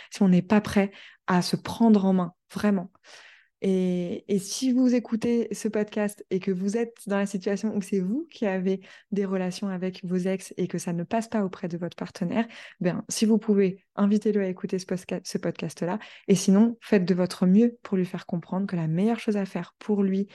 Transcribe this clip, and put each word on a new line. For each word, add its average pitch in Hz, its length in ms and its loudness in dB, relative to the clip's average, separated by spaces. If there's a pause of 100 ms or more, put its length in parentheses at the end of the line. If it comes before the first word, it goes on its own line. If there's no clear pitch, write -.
si - 120 -2
on 196 80 6
n'est 180 120 6
pas 208 200 4
prêt 196 300 0 (360)
à 180 140 2
se - 160 -2
prendre 214 480 4
en 190 80 4
main, 180 200 0 (200)
vraiment. 190 380 -2 (720)
Et, 185 600 0 (100)
et 196 60 2
si 262 320 -4
vous 247 240 4
écoutez 233 580 -2
ce 214 140 -6
podcast 208 640 -4
et 185 100 0
que 196 100 -6
vous 196 280 -2
êtes 233 180 -4 (120)
dans 196 100 -2
la 202 80 0
situation 196 500 -4
où 202 60 -2
c'est 190 180 -2
vous 220 320 -4
qui - 140 -6
avez 190 340 -2 (320)
des 196 140 -2
relations 185 420 -4
avec 185 380 -6
vos 180 100 -2
ex 185 400 -4
et 175 140 -4
que 180 80 -6
ça 170 160 -4
ne 170 100 -4
passe 226 240 -2
pas 214 160 -2
auprès 185 240 -6
de 170 100 -6
votre 170 200 -8
partenaire, 185 500 -4 (320)
ben, 175 300 -2
si - 160 0
vous 220 120 6
pouvez, 196 460 2 (140)
invitez-le 208 440 2
à 190 60 -2
écouter 185 320 -4
ce 185 60 -14
posca-, 180 400 -6
ce - 120 -6
podcast-là. 175 640 -4 (300)
Et 196 60 8
sinon, 208 440 4
faites 202 240 2
de 175 100 2
votre 180 340 0
mieux 233 360 4
pour - 140 -2
lui 180 80 2
faire 185 200 -10
comprendre 185 400 -4
que 185 120 -4
la 160 100 -2
meilleure 202 320 0
chose 208 160 -2
à 196 100 -2
faire 175 320 -8
pour 208 260 0
lui 196 320 0